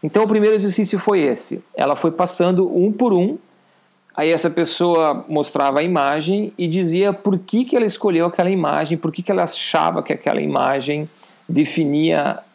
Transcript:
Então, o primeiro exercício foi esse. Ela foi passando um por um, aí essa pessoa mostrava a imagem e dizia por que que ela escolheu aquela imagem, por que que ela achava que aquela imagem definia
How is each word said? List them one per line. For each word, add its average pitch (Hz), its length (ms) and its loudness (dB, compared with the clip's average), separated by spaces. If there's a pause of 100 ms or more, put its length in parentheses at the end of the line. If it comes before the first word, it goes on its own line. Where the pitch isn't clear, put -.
Então, 190 220 2
o 208 40 0
primeiro 214 260 4
exercício 196 440 0
foi 190 240 2
esse. - 400 -2 (120)
Ela 143 220 0
foi 165 140 0
passando 180 680 0
um 190 160 2
por 220 200 0
um, 190 260 0 (760)
aí 156 160 0
essa 165 200 2
pessoa 165 800 0
mostrava 143 520 0
a - 20 -2
imagem 170 760 0
e 175 100 -2
dizia 180 440 2
por 196 260 0
que 220 260 -2
que 247 120 -2
ela 233 100 2
escolheu 180 400 0
aquela 175 240 0
imagem, 156 480 0
por 165 120 -4
que 180 120 -10
que 202 100 -4
ela 185 120 2
achava 165 580 -2
que - 100 -4
aquela - 280 -2
imagem 139 680 -2 (400)
definia 151 920 0 (160)